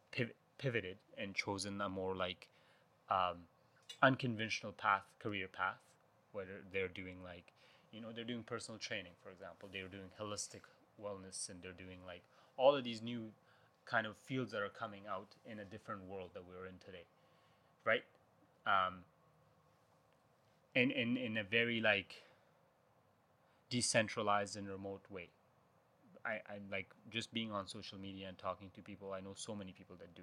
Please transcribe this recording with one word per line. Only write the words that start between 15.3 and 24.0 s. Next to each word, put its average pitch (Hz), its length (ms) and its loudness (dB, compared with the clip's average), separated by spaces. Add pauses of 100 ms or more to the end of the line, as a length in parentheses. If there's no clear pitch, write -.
in 107 140 -10
a 104 40 -8
different 101 400 -8
world 92 300 -8
that 92 100 -10
we're 92 220 -10
in 92 180 -12
today, 90 200 -14 (800)
right? 117 200 4 (640)
Um, 92 380 4 (1700)
in, 131 160 8
in, 123 260 2
in 117 200 0
a 110 80 0
very, 117 360 4
like, 101 420 4 (1500)
decentralized 107 880 4